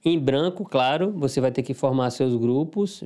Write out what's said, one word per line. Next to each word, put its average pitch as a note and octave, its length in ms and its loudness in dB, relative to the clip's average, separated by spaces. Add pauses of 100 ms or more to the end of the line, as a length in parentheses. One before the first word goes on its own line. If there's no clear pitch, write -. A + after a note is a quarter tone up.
Em E3 140 2
branco, D3+ 460 0
claro, D3 480 0
você C#3+ 280 -2
vai B2+ 120 2
ter B2+ 100 -4
que C3 100 -6
formar C3 380 0
seus B2+ 240 0
grupos. D3+ 720 0